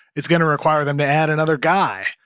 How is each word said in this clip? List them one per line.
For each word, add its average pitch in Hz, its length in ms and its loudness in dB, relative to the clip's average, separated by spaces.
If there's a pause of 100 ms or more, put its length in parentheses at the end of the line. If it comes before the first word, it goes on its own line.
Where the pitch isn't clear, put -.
(140)
It's 143 140 -6
gonna 165 180 2
require 151 380 0
them 143 140 -2
to 147 60 2
add 156 260 2
another 156 260 0
guy. 147 500 0 (200)